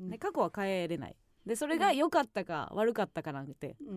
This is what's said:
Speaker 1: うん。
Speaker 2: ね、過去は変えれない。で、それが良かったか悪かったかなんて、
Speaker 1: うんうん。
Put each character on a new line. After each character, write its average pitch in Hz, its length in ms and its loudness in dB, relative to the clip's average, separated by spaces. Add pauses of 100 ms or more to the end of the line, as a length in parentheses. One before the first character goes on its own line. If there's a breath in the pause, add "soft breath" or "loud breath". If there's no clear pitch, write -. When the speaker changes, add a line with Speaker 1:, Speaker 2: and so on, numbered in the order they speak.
Speaker 1:
う - 20 -4
ん。 180 40 -4
Speaker 2:
ね、 226 80 -8
過 392 140 -4
去 302 80 0
は 175 140 2
変 196 280 0
え 170 40 -2
れ 165 120 -2
な 127 100 -8
い。 - 80 -16 (280)
で、 226 120 -2
そ 302 100 -2
れ 320 120 2
が 381 140 6
良 285 180 4
か 320 100 6
っ 262 60 2
た 190 180 -4
か 151 300 -4
悪 226 200 4
か 214 100 2
っ - 40 -10
た - 160 -8
か 156 80 -6
な 139 100 -6
ん 139 120 -10
て、 - 260 -10
Speaker 1:
う 285 40 -14
ん 285 40 -16
う 202 40 -8
ん。 185 40 -6